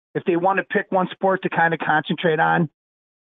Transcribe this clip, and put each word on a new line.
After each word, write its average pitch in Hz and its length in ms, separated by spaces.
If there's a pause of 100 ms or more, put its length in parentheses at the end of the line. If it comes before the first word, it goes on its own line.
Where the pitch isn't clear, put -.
(140)
if 151 100
they 170 120
wanna 190 280
pick - 260
one 185 180
sport 190 340
to 175 60
kinda 165 300
concentrate 156 600
on, 165 280 (560)